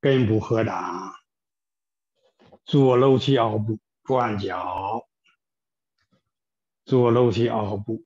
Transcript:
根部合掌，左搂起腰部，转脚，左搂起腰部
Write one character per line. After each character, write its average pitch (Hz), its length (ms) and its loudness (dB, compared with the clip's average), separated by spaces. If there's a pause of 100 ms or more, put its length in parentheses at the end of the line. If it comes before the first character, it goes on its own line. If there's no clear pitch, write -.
根 135 260 2
部 110 120 2
合 110 240 -2
掌， 90 500 -8 (1500)
左 135 320 4
搂 131 200 4
起 135 160 0
腰 113 240 0
部， 107 220 -6 (240)
转 120 340 -2
脚， 95 720 -8 (1800)
左 123 260 2
搂 120 200 4
起 113 140 0
腰 107 300 -4
部 110 300 -8